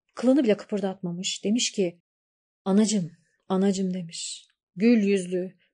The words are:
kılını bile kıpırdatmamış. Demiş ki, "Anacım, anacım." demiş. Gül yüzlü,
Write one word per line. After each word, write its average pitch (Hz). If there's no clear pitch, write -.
kılını 262
bile 208
kıpırdatmamış. 190
Demiş 220
ki, 175
"Anacım, 196
anacım." 190
demiş. -
Gül 226
yüzlü, 185